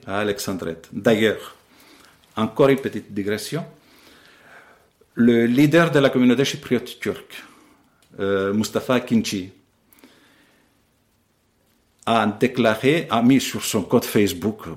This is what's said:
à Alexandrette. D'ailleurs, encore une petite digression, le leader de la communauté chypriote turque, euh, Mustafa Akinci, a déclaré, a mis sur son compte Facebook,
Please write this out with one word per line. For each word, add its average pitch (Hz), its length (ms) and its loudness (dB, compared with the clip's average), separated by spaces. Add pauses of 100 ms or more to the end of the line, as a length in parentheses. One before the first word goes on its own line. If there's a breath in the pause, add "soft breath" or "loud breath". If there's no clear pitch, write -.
à 98 140 -6
Alexandrette. 92 720 -6
D'ailleurs, 107 640 0 (800 soft breath)
encore 135 340 0
une 131 100 2
petite 107 320 -10
digression, 104 540 -6 (1500 soft breath)
le 117 300 4
leader 147 460 4
de 147 80 4
la 135 100 4
communauté 127 360 4
chypriote - 540 -6
turque, - 440 -10 (760 soft breath)
euh, 98 340 -2
Mustafa 110 420 -2
Akinci, 107 560 -2 (2500 soft breath)
a 113 220 2
déclaré, 123 840 0
a 113 140 0
mis 127 180 6
sur - 220 -8
son 107 180 -2
compte - 240 0
Facebook, 101 720 -2